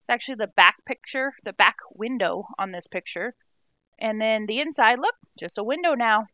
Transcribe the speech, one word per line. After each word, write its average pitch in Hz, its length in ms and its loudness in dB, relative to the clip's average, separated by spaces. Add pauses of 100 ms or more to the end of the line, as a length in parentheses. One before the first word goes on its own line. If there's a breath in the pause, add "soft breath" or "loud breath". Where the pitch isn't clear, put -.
It's - 100 -8
actually 240 260 -4
the 214 100 -2
back 180 380 6
picture, - 580 -6
the 196 100 -10
back 196 260 4 (120)
window 208 560 -4 (100)
on 190 140 -6
this 180 160 -12
picture. 185 480 -8 (640)
And 220 220 -2
then 220 260 0
the 220 140 -4
inside, 254 400 2
look, 403 160 -2 (200)
just - 220 -10
a 208 60 -4
window 311 300 0
now. 226 400 2